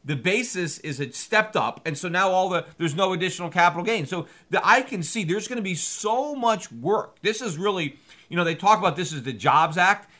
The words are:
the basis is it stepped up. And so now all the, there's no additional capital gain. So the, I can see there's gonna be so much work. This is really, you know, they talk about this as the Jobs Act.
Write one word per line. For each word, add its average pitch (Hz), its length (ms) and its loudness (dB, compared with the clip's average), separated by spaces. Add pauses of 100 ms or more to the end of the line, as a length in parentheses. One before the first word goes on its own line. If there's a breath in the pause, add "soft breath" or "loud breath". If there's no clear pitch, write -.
the 147 100 -2
basis 185 640 -2
is 143 200 -8
it 123 160 -6
stepped 214 400 0
up. 120 300 0
And 151 120 -4
so 180 120 -6
now 185 220 2
all 185 180 2
the, 180 160 -2 (120)
there's 160 180 -2
no 185 180 2
additional 180 360 -4
capital 170 360 4
gain. 202 200 0
So 175 220 -6 (220 loud breath)
the, 185 180 0
I 240 140 8
can 214 220 -6
see 208 200 -2
there's 190 240 -2
gonna 240 140 -6
be 185 140 -4
so 254 600 -4
much 233 360 0
work. 135 500 -2
This 214 180 -2
is 185 180 -6
really, 180 420 -2 (280 loud breath)
you - 80 -10
know, 175 80 2
they 165 120 0
talk 202 240 4
about 175 160 0
this 160 180 -4
as 139 100 -8
the 131 80 -6
Jobs 147 460 4
Act. 196 320 2 (100)